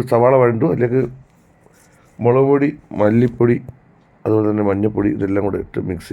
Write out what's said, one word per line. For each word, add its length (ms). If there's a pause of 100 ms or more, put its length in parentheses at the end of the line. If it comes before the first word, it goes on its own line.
(100)
സവാള 320
വഴണ്ടു. 300
അതിലേക്ക് 300 (1200)
മുളക് 260
പൊടി, 200 (320)
മല്ലിപ്പൊടി, 560 (640)
അതുപോലെ 260
തന്നെ 200
മഞ്ഞൾപ്പൊടി 380 (100)
ഇതെല്ലാം 300
കൂടെ 160
ഇട്ട് 160 (100)
മിക്സ് 220